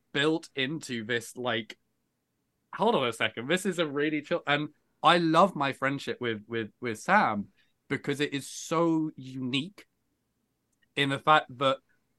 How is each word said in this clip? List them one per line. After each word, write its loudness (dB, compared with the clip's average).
built 0
into -4
this, -6
like, -4
hold 2
on 2
a -2
second, -4
this 0
is 0
a 0
really -2
chill. -4
And 0
I 6
love 6
my 0
friendship -4
with, -4
with, -4
with -4
Sam 2
because -4
it -2
is -8
so 0
unique -6
in 2
the -2
fact 6
that 2